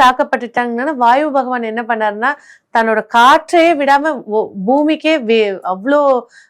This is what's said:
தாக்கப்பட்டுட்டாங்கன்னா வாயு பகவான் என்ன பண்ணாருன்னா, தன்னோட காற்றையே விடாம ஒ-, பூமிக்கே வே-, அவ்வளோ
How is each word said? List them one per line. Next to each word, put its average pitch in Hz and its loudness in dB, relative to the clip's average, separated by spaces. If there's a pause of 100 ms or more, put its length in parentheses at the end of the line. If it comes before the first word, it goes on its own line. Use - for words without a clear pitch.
தாக்கப்பட்டுட்டாங்கன்னா 254 -2
வாயு 254 2
பகவான் 254 -4
என்ன 226 -6
பண்ணாருன்னா, 220 -4 (440)
தன்னோட 220 0
காற்றையே 320 4
விடாம 285 0
ஒ-, 214 -4 (160)
பூமிக்கே 302 0
வே-, 214 0
அவ்வளோ 254 0 (300)